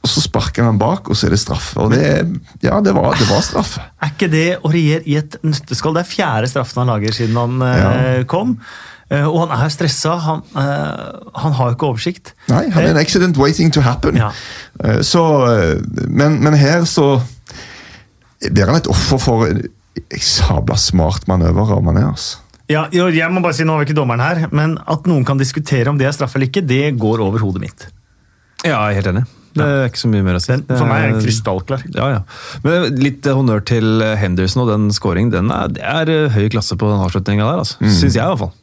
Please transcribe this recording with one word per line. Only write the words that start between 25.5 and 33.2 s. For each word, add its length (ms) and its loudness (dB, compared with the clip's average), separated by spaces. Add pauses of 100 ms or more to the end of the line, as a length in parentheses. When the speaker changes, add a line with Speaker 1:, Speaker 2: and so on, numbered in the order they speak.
Speaker 2:
om 100 0
det 80 2
er 80 -2
straff 180 -4
eller 140 0
ikke, 180 -2
det 320 0
går 220 0
over 240 0
hodet 160 -2
mitt. 260 -14 (760)
Speaker 3:
Ja, 240 0
jeg 80 0
er 60 0
helt 100 0
enig. 120 0 (300)
Det 80 0
er 240 2
ikke 140 -6
så 100 0
mye 140 2
mer 140 0
å 40 -2
si. 140 -6
Speaker 2:
Den, 100 -4
for 220 0
meg 80 2
er 160 2
den 80 0
Speaker 3:
Det 0 -
er 80 0
Speaker 2:
krystallklar. 560 -2 (100)
Speaker 3:
Ja, 160 -2
ja. 120 -2 (420)
Men 340 0
litt 300 0